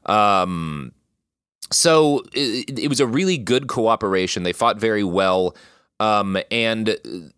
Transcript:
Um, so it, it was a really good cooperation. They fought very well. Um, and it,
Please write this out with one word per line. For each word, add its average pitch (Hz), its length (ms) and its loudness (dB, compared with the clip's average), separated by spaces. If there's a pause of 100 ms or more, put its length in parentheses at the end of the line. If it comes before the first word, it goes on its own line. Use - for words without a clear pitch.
Um, 90 880 0 (800)
so 156 600 2
it, 127 460 -6
it 113 100 -2
was 135 100 0
a 139 80 2
really 170 300 0
good 123 300 0
cooperation. 101 760 0
They 87 120 0
fought 117 240 0
very 107 260 0
well. 92 500 2 (460)
Um, 104 380 0 (120)
and 113 380 -2
it, 82 500 -6